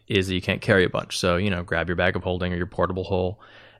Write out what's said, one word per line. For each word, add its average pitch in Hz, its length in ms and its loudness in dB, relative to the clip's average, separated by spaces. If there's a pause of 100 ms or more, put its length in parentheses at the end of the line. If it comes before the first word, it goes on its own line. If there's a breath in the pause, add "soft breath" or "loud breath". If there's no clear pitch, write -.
is 95 220 2
that 92 40 0
you 90 80 0
can't 92 200 -2
carry 95 240 4
a - 40 0
bunch. - 280 -4
So, 90 180 2
you 98 140 0
know, 87 120 -2
grab 85 280 -2
your 85 80 -2
Bag 90 180 2
of 90 80 -4
Holding 90 300 -2
or - 20 -2
your 87 120 -4
Portable 90 360 -2
Hole. 92 380 -2 (380 loud breath)